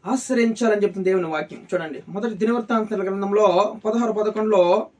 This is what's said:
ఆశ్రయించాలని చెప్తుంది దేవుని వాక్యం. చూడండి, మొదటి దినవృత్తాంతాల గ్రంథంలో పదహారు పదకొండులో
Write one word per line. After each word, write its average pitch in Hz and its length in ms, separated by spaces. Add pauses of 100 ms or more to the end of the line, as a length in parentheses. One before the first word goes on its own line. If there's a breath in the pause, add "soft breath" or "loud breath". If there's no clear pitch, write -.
ఆశ్రయించాలని 226 760
చెప్తుంది 185 280
దేవుని 185 160
వాక్యం. 156 480
చూడండి, 160 340
మొదటి 208 260
దినవృత్తాంతాల 220 680
గ్రంథంలో 202 800
పదహారు 226 280
పదకొండులో 208 760 (140)